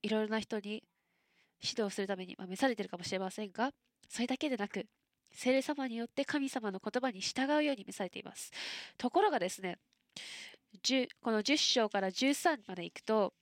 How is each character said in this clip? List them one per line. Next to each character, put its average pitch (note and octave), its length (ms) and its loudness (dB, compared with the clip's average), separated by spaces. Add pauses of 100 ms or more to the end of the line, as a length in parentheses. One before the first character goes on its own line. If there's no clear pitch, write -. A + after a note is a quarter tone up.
い G#3 80 -4
ろ G#3+ 140 4
い G#3+ 40 0
ろ G#3+ 40 -2
な A3 80 0
人 G#3+ 200 -4
に G3+ 240 -8 (760)
指 - 200 -2
導 G3 120 0
す - 80 -4
る F#3+ 60 0
た G3 80 0
め F#3 100 -8
に、 F3+ 120 -12
ま F#3 80 -8
あ、 - 20 -10
召 F#3 80 -6
さ C4 120 2
れ A#3+ 80 2
て G#3 60 -6
い - 20 -2
る F#3 60 -6
か F3 80 -8
も F3 60 -10
し - 80 -4
れ F#3 80 0
ま F#3 120 -2
せ G#3+ 140 -6
ん F#3+ 60 -12
が、 B3+ 200 -2 (380)
そ - 120 -4
れ B3 60 0
だ C4 80 0
け D4+ 140 -2
で B3+ 80 0
な G3+ 100 -2
く、 - 200 -6 (440)
聖 - 220 2
霊 C4+ 80 6
様 C#4+ 260 -2
に A#3 80 -6
よ A#3 100 -4
っ - 20 -12
て - 180 -2
神 C#4 240 0
様 A3 220 -2
の F#3+ 80 -6
言 B3 220 -2
葉 B3+ 100 2
に F#3+ 100 -8
従 - 220 -2 (100)
う D4+ 100 6
よ C#4+ 100 4
う - 20 2
に G3 100 -12
召 - 80 -12
さ G#3 100 -4
れ F3+ 60 -4
て - 100 -10
い - 40 -12
ま - 120 -14
す。 - 160 -14 (460)
と B3 120 0
こ F4+ 120 4
ろ G#4 100 6
が B3+ 80 2
で F3 100 2
す - 120 -8
ね、 F3+ 160 -4 (1040)
十、 B3+ 260 4 (140)
こ A#3 100 0
の G#3+ 120 2
十 C4+ 140 4
章 A3 320 4
か G3 120 2
ら F#3+ 100 2
十 C4+ 220 2
三 D4 320 2
ま F#3 100 -8
で F3 80 -8
行 E3+ 120 -10
く - 80 -14
と G#3+ 380 4